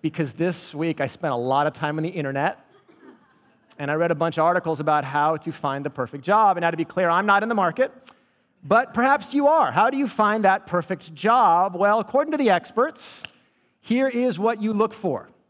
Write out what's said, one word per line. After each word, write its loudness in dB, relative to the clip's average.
Because -4
this -4
week -4
I 0
spent -4
a -2
lot 0
of -4
time -4
on -4
the -4
internet, -4
and -6
I 0
read 0
a 0
bunch -2
of 2
articles 0
about 0
how 0
to -8
find -6
the -4
perfect -8
job. 4
And -4
now, 2
to -6
be -4
clear, -2
I'm 2
not 4
in -6
the -2
market, 0
but 2
perhaps 0
you 2
are. 4
How 2
do -6
you -2
find 0
that 2
perfect -6
job? 2
Well, 2
according 0
to -2
the 4
experts, -2
here 0
is -2
what 0
you -2
look 0
for. -6